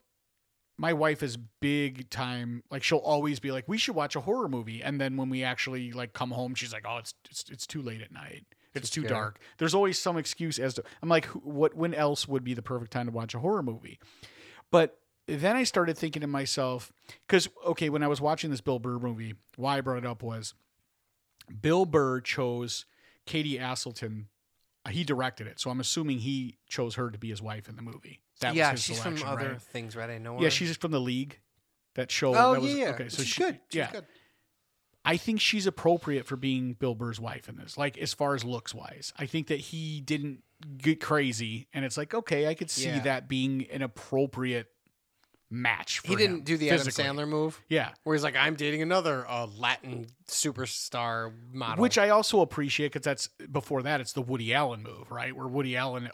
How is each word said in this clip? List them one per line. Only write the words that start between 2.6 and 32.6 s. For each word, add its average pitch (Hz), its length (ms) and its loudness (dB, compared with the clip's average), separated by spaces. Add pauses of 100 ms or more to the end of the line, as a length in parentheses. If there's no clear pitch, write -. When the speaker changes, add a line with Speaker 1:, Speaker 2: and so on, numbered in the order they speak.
Speaker 1:
like, 143 140 -6
she'll 160 140 4
always 147 420 2
be 139 100 -4
like, 131 180 -4
"We 202 100 0
should 226 180 0
watch 143 200 0
a 143 40 -2
horror 208 280 0
movie," 117 340 -4
and 139 180 -2
then 135 160 0
when 131 140 0
we 131 140 0
actually, 123 480 -2
like, 123 200 -8
come 127 180 -4
home, 123 240 -4
she's 123 180 -6
like, 110 160 -10
"Oh, 117 100 -4
it's, 117 140 -12 (160)
it's, - 220 -10
it's - 160 -12
too 151 160 -8
late 113 200 -8
at - 100 -16
night. - 320 -16 (300)
It's 139 140 -6
Speaker 2:
Too 156 140 -4
Speaker 1:
too 117 60 -4
Speaker 2:
scary. 113 120 2
Speaker 1:
dark." 107 200 -6 (180)
There's 160 160 2
always 196 240 4
some 175 180 0
excuse 156 440 -2
as 131 140 0
to, - 100 -6 (180)
I'm 160 60 -2
like, 165 180 6
"Who, - 140 -10
what, 147 340 2
when 165 200 0
else 147 340 2
would 135 160 0
be 123 100 -4
the 117 80 -6
perfect 117 300 -6
time 123 140 -2
to 117 60 -4
watch 113 220 -6
a 120 60 -4
horror 185 240 2
movie?" 113 340 -6 (720)
But 165 300 6 (260)
then 160 300 2
I 254 80 4
started 170 340 2
thinking 160 240 -2
to 151 40 -2
myself, 135 640 -2 (360)
'cause, 185 220 6 (180)
okay, 165 240 2
when 147 120 2
I 147 60 4
was 143 120 2
watching 151 300 2
this 127 120 -4
Bill 131 160 2
Burr 123 200 -4
movie, 113 360 -4 (220)
why 135 200 0
I 139 60 2
brought 127 160 0
it 120 80 -4
up 120 160 -6
was 113 320 -8 (1080)
Bill 170 260 6
Burr 135 340 4
chose 120 640 -2 (420)
Katie 151 320 -2
Aselton. 117 680 -6 (640)
He 160 140 -2
directed 127 420 -2
it, 117 140 -14
so 135 100 -4
I'm 127 100 -2
assuming 135 400 0
he 127 360 -4 (100)
chose 117 280 -4
her 123 160 -4
to 104 80 -12
be 110 100 -8
his 107 140 -8
wife 107 260 -10
in 110 80 -16
the 117 60 -14
movie. - 400 -16 (180)
That 127 140 2
Speaker 2:
Yeah, 156 180 6
Speaker 1:
was 123 80 -2
his 110 60 0
Speaker 2:
she's 117 160 -4
Speaker 1:
selection, 151 240 -2
Speaker 2:
from 139 100 -2
Other 135 160 -2
Speaker 1:
right? 123 100 -10
Speaker 2:
Things, 113 340 -10
right? 113 120 -6
I 117 100 -8
know 117 200 -8
Speaker 1:
Yeah, 160 60 4
Speaker 2:
her. 156 60 6
Speaker 1:
she's 165 280 0
from 165 140 -2
The 139 80 2
League. 127 400 -2 (540)
That 127 160 -4
show. 139 240 4
Speaker 2:
Oh, 254 200 8
Speaker 1:
That - 80 2